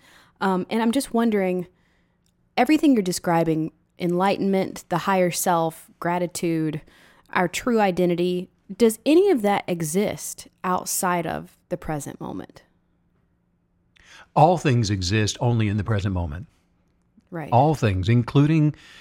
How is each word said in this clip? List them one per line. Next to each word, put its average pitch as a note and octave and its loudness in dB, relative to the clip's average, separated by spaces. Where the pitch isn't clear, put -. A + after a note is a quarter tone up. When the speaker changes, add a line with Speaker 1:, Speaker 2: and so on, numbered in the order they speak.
Speaker 1:
Um, F#3 -2
and A3+ -2
I'm A3+ 0
just C4+ -4
wondering, G3 0
everything C#4 4
you're G#3+ 2
describing, E3 0
enlightenment, F#3+ -2
the F3 -2
higher F#3 0
self, E3 -2
gratitude, E3 -2
our F3+ 2
true A#3 -2
identity, F3+ 0
does A3 2
any F#4 6
of C4+ 2
that G3+ 2
exist F3 -4
outside F3+ -2
of E3 -8
the F3 -6
present - -10
moment? - -14
Speaker 2:
All E3 6
things A#2+ 2
exist G#2 0
only A#2 2
in G2+ -2
the G2+ -2
present G2+ -2
moment. E2+ -6
Speaker 1:
Right. D#3+ -10
Speaker 2:
All C#3+ 4
things, F#2 0
including, D3 2